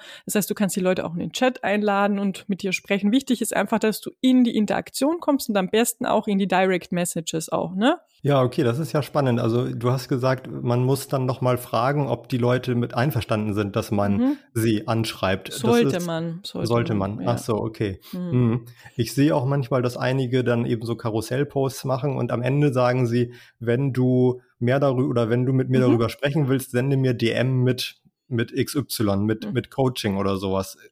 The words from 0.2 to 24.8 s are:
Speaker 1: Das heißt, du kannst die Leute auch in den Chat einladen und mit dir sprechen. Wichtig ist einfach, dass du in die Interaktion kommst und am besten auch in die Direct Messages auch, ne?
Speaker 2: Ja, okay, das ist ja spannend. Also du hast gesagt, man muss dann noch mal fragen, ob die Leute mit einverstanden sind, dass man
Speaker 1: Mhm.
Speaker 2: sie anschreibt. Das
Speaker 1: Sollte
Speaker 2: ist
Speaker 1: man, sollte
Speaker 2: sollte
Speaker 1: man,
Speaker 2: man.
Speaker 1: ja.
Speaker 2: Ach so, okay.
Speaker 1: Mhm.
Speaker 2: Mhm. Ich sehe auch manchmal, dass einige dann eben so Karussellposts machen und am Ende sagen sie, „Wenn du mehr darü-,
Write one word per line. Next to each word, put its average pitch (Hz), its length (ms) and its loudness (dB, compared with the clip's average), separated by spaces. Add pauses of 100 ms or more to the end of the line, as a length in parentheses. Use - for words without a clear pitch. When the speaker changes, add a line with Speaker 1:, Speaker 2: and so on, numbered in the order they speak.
Speaker 1:
Das - 120 -4
heißt, 208 120 0
du 214 60 -2
kannst 196 200 0
die 196 60 -2
Leute 185 240 0
auch 165 80 -6
in 170 60 -6
den - 140 -4
Chat 254 300 0
einladen 202 560 0
und 196 300 -4
mit 196 140 -4
dir 190 100 -2
sprechen. 202 400 0
Wichtig 254 300 2
ist - 120 -4
einfach, 202 240 0
dass 214 220 0
du - 100 -12 (120)
in 254 200 6
die 233 140 2
Interaktion 214 640 0
kommst 277 300 0
und 202 80 2
am 185 100 0
besten - 380 0
auch - 220 0
in 202 100 2
die 196 100 2
Direct 185 440 2
Messages 170 580 -4
auch, 175 240 -2
ne? 247 240 2 (260)
Speaker 2:
Ja, 139 160 4
okay, 127 220 2
das 120 160 2
ist 160 140 -6
ja 147 100 0
spannend. 127 380 0
Also 120 280 0
du 123 220 -2
hast 127 180 -2
gesagt, 131 400 0
man 127 360 0
muss 135 240 0
dann 131 180 -2
noch 127 140 -2
mal 123 180 2
fragen, 135 480 0
ob 123 220 -4
die 131 100 -2
Leute 123 380 2
mit 117 180 -2
einverstanden 110 580 0
sind, 98 220 0
dass 110 160 -2
man 101 280 2
Speaker 1:
Mhm. 277 200 2 (160)
Speaker 2:
sie 110 320 0
anschreibt. 107 640 -2
Das - 80 -10
Speaker 1:
Sollte 226 400 2
Speaker 2:
ist 175 100 -4
Speaker 1:
man, 165 380 -6
sollte - 240 -6
Speaker 2:
sollte 117 260 2
Speaker 1:
man, 98 220 -2
Speaker 2:
man. 131 80 -8
Speaker 1:
ja. 120 80 0
Speaker 2:
Ach 117 60 0
so, 117 180 -2
okay. 104 440 -4 (120)
Speaker 1:
Mhm. 180 260 -2
Speaker 2:
Mhm. 120 260 2 (320)
Ich 120 160 -2
sehe 143 220 2
auch 139 100 0
manchmal, 135 380 0
dass 123 140 -2
einige 127 480 0
dann 120 220 0
eben 117 200 -2
so 117 80 -2
Karussellposts 127 880 -2
machen 131 320 -2
und 123 140 -2
am 120 120 -4
Ende 143 300 2
sagen 123 360 2
sie, 120 240 0 (260)
„Wenn 120 340 0
du 127 480 2 (200)
mehr 123 180 2
darü-, 135 300 2